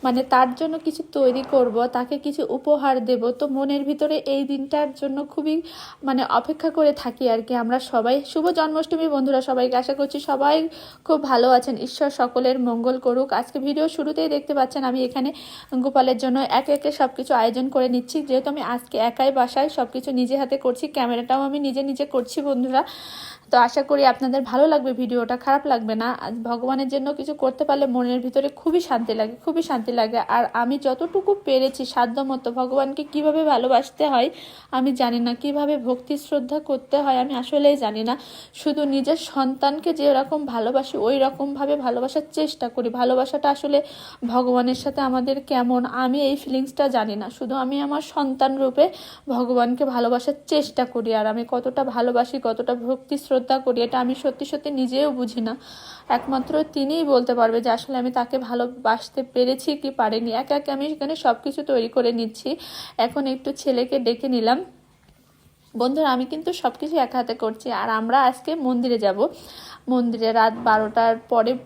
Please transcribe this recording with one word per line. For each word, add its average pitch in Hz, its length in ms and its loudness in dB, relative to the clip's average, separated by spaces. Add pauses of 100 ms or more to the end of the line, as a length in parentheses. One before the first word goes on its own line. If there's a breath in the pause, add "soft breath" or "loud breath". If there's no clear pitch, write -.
মানে, 254 160 2 (120)
তার 254 220 6
জন্য 320 200 -4 (120)
কিছু 320 160 -4 (140)
তৈরি 262 260 4 (120)
করব, 247 220 4 (200)
তাকে 247 200 -2 (100)
কিছু 294 160 -2 (140)
উপহার 277 380 2 (140)
দেব। 247 140 2 (180)
তো 294 40 0 (120)
মনের 277 320 0
ভিতরে 302 280 0 (180)
এই 277 160 0
দিনটার 285 380 -2 (120)
জন্য 269 180 -4 (140)
খুবই, 311 240 -2 (500 loud breath)
মানে, 262 160 2 (160)
অপেক্ষা 311 320 -2
করে 302 220 4 (100)
থাকি 247 220 -6 (100)
আর 226 120 0
কি 247 60 -4 (100)
আমরা 240 160 0 (140)
সবাই। 240 240 2 (160)
শুভ 320 120 0 (140)
জন্মাষ্টমী 320 560 0
বন্ধুরা 269 340 2
সবাইকে, 254 340 0
আশা 277 180 -2
করছি 285 180 -2 (120)
সবাই 285 260 2 (500 loud breath)
খুব 311 120 4 (120)
ভালো 247 180 6 (100)
আছেন, 254 160 0 (120)
ঈশ্বর 277 240 0 (100)
সকলের 254 360 2 (120)
মঙ্গল 240 280 0 (100)
করুক। 254 220 2 (120)
আজকে 247 260 -6
ভিডিও 302 200 2 (100)
শুরুতেই 311 380 -2
দেখতে 285 240 -2
পাচ্ছেন 262 320 0
আমি 254 180 0
এখানে 262 220 -2 (540 loud breath)
গোপালের 262 380 4
জন্য 262 140 0 (220)
একে 277 180 0
একে 285 140 -2 (100)
সব 262 180 2
কিছু 254 220 -2
আয়োজন 233 340 0
করে 254 200 4
নিচ্ছি, 247 220 -2 (120)
যেহেতু 269 260 2
আমি 294 80 -6 (120)
আজকে - 220 -8 (120)
একাই 262 300 2
বাসায় 262 380 2
সব 277 180 0
কিছু 262 160 -6 (100)
নিজে 247 200 0
হাতে 277 240 -2
করছি, 254 200 0 (120)
ক্যামেরাটাও 247 520 0
আমি 285 180 -4
নিজে 269 240 -2
নিজে 269 140 -2 (100)
করছি 247 240 -2 (100)
বন্ধুরা। 262 340 2 (680 loud breath)
তো 247 60 4 (100)
আশা 277 240 0
করি 285 120 4 (100)
আপনাদের 262 280 0 (100)
ভালো 254 220 6
লাগবে 269 280 2
ভিডিওটা, 240 440 0
খারাপ 277 180 4 (100)
লাগবে 220 300 0
না। 233 60 0 (180)
আজ 214 80 -6 (160)
ভগবানের 254 440 -2
জন্য 269 140 -2 (100)
কিছু 277 140 -6 (100)
করতে 262 260 0
পারলে 277 180 2
মনের 247 380 0
ভিতরে 277 240 0 (120)
খুবই 339 280 2
শান্তি 226 260 -2
লাগে, 220 200 -2 (100)
খুবই 330 180 0
শান্তি 247 360 -2
লাগে। 226 200 0 (180)
আর 240 80 4 (180)
আমি 247 140 0 (100)
যতটুকু 339 460 0 (140)
পেরেছি 262 360 2 (120)
সাধ্যমতো, 254 540 0 (120)
ভগবানকে 269 420 0 (100)
কিভাবে 302 300 2 (100)
ভালোবাসতে 262 600 2
হয় 254 160 4 (480 loud breath)
আমি 254 140 2 (100)
জানি 240 260 2
না, 240 60 0 (100)
কিভাবে 294 320 0 (140)
ভক্তি 254 260 -2 (100)
শ্রদ্ধা 285 340 -2 (100)
করতে 262 360 -2
হয় 262 180 2
আমি 277 100 -2 (100)
আসলেই 285 420 4
জানি 214 240 -2
না। 247 60 0 (460 loud breath)
শুধু 294 220 0 (120)
নিজের 277 240 2 (140)
সন্তানকে 277 580 0 (100)
যেরকম 285 400 2 (140)
ভালোবাসি 254 420 -2 (100)
ওই 269 180 2
রকমভাবে 277 520 -2
ভালোবাসার 262 500 -2 (120)
চেষ্টা 302 360 -4
করি। 226 140 -2 (120)
ভালোবাসাটা 254 500 2
আসলে 285 280 2 (540 loud breath)
ভগবানের 247 500 2
সাথে 277 260 -4
আমাদের 254 280 0 (140)
কেমন 247 320 2 (220)
আমি 254 140 0 (100)
এই 277 140 0
ফিলিংসটা 269 420 -2 (120)
জানি 214 260 0
না, 214 40 -8 (120)
শুধু 254 160 -6 (100)
আমি 269 120 -2 (100)
আমার 294 160 -2 (120)
সন্তান 269 380 2 (100)
রূপে 269 220 4 (500 loud breath)
ভগবানকে 247 500 2 (100)
ভালোবাসার 240 420 2 (160)
চেষ্টা 285 300 0 (100)
করি। 226 260 -4
আর 214 140 2
আমি 233 100 -4 (100)
কতটা 254 300 -2 (120)
ভালোবাসি, 247 420 0 (120)
কতটা 240 260 -2 (140)
ভক্তি 262 360 -4
শ্রদ্ধা 262 400 0
করি, 247 220 0
এটা 247 180 -2
আমি 247 180 0
সত্যি 277 300 -2
সত্যি 294 180 -6 (100)
নিজেও 262 280 0 (100)
বুঝি 240 220 -4
না, 220 120 -2 (640 loud breath)
একমাত্র 262 360 -2 (220)
তিনিই 302 380 0
বলতে 247 260 2
পারবে 226 260 4
যে 247 120 0
আসলে 262 260 -6
আমি 247 160 -2
তাকে 247 180 -2 (120)
ভালোবাসতে 240 720 -2 (140)
পেরেছি 254 360 0 (120)
কি 269 80 -6 (100)
পারিনি। 226 300 0 (100)
একে 277 180 -2
একে 294 180 -6
আমি 277 80 -4 (100)
এখানে 294 200 -6 (100)
সব 247 200 4
কিছু 285 160 -6 (100)
তৈরি 233 260 2
করে 240 160 2
নিচ্ছি। 226 360 -6 (560 loud breath)
এখন 247 180 -2 (120)
একটু 262 160 -8 (100)
ছেলেকে 254 360 0 (100)
ডেকে 240 280 -2
নিলাম। 233 240 2 (1160)
বন্ধুরা, 269 420 2
আমি 254 160 0
কিন্তু 320 180 -6 (120)
সব 247 180 0
কিছু 311 140 -4 (100)
একা 240 160 -6
হাতে 240 220 -2
করছি। 220 260 -4 (120)
আর 214 80 -2 (120)
আমরা 233 180 2 (100)
আজকে 254 220 -4 (160)
মন্দিরে 247 400 2
যাব, 190 120 2 (720 loud breath)
মন্দিরে 233 400 0
রাত 220 220 4 (140)
বারোটার 220 460 4 (180)
পরে 233 200 4 (140)